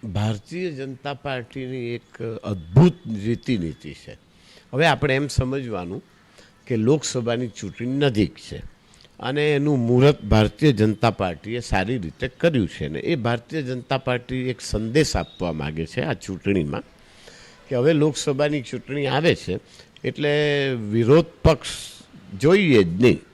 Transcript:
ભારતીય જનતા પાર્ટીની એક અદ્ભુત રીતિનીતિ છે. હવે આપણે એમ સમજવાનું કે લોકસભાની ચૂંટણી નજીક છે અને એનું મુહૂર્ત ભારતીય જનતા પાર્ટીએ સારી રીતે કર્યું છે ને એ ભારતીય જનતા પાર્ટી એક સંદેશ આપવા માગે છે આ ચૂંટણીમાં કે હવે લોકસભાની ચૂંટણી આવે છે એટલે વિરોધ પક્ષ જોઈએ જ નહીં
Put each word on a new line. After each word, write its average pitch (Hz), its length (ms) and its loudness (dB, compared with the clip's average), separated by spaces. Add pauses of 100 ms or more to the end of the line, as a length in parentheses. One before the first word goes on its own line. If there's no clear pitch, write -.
(140)
ભારતીય 113 580 -4
જનતા 135 420 -10
પાર્ટીની 127 800 -8
એક - 280 -12
અદ્ભુત 107 720 2 (300)
રીતિનીતિ 101 720 -4
છે. - 240 -20 (560)
હવે 151 140 2
આપણે 139 280 2
એમ 143 120 -2
સમજવાનું 123 760 -6 (640)
કે 123 80 -2
લોકસભાની 120 720 0
ચૂંટણી 107 400 -10
નજીક 127 500 0
છે - 260 -14 (560)
અને 147 360 0
એનું 143 240 2
મુહૂર્ત 123 420 4
ભારતીય 107 500 4
જનતા 107 380 2
પાર્ટીએ 98 500 -4
સારી 107 380 -2
રીતે 92 300 -8
કર્યું 127 400 2
છે 76 200 -8
ને 76 120 -6
એ 165 160 -2
ભારતીય 120 460 -4
જનતા 127 360 -6
પાર્ટી 127 520 -4
એક 120 120 -6
સંદેશ 113 540 0
આપવા 87 360 -4
માગે 78 340 -6
છે - 160 -6
આ 151 120 -2
ચૂંટણીમાં 95 680 -2 (840)
કે 139 60 -4
હવે 135 180 4
લોકસભાની 147 680 0
ચૂંટણી 135 460 -6
આવે 143 280 2
છે - 240 -6 (440)
એટલે 147 680 0
વિરોધ 117 520 4
પક્ષ - 440 0 (680)
જોઈએ 151 440 6
જ 87 180 0
નહીં 120 180 6 (140)